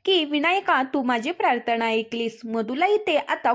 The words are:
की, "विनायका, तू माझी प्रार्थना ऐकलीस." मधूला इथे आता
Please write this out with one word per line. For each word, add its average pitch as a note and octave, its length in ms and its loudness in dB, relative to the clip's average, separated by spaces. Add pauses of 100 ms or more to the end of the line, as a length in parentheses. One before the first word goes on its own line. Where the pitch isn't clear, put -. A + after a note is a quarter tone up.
की, F4+ 200 2
"विनायका, D4+ 580 0
तू C4+ 200 -2
माझी B3 280 -2
प्रार्थना A#3 540 0
ऐकलीस." A3+ 600 -2
मधूला A3+ 420 -2
इथे G#4 300 2
आता C4+ 380 0